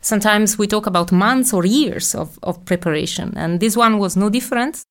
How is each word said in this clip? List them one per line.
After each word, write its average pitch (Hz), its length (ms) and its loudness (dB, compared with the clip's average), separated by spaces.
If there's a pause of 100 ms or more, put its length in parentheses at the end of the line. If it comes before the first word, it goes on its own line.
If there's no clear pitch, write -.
sometimes 208 560 2
we 208 80 2
talk 214 220 -2
about 175 240 0
months 240 420 2
or 180 100 2
years 233 520 0
of, - 260 -8
of - 240 -6
preparation, 165 680 -4
and 170 240 -2
this 214 180 0
one 226 220 2
was 185 180 0
no 202 140 2
different. 247 600 -2